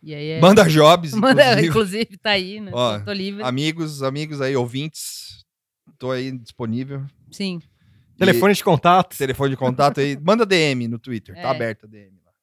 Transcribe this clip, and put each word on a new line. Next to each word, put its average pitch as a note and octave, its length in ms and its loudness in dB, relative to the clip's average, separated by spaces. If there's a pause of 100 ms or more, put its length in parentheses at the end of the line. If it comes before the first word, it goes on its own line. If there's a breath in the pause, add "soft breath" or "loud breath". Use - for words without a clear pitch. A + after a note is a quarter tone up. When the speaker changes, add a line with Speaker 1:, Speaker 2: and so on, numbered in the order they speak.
Speaker 1:
E D#3 140 -16
aí D3 140 -10
é D#3+ 100 -6
Speaker 2:
Manda G3 300 8
jobs, D#3 420 6
Speaker 1:
<laughs> - 20 -10
Manda, B3+ 300 4 (180)
Speaker 2:
inclusive. E3+ 60 2
Speaker 1:
inclusive, G3+ 500 -4
tá - 140 -8
aí, G3 300 -4
né? G3 120 -14
Speaker 2:
Ó, A#2 260 -2
Speaker 1:
Tô, G2+ 60 -12
tô G#2 60 -10
livre. G2+ 320 -8
Speaker 2:
amigos, D3 580 -4
amigos D3 380 -6
aí, C3+ 160 -2
ouvintes, C3 880 -8 (540)
tô B2+ 140 -8
aí C3 200 -6
disponível. B2+ 720 -10 (260)
Speaker 1:
Sim. F#3 300 -8 (560)
Speaker 2:
E - 40 -20
Speaker 3:
Telefone F#3 340 4
de - 100 -2
contato. F3 540 2
Speaker 2:
telefone C#3 340 -2
de B2+ 60 -6
contato C3+ 420 0
aí. C#3 220 -4
Manda G#3+ 240 2
D F#3+ 100 0 (160)
M B2 160 -4
no A#2 120 -8
Twitter, G#2+ 360 -12
tá F3 60 -16
Speaker 1:
É. - 60 -10
Speaker 2:
aberto A#2 380 -6
a G#2+ 40 -20
D G#2+ 80 -20
M G2 280 -20
lá. E2+ 60 -20 (120)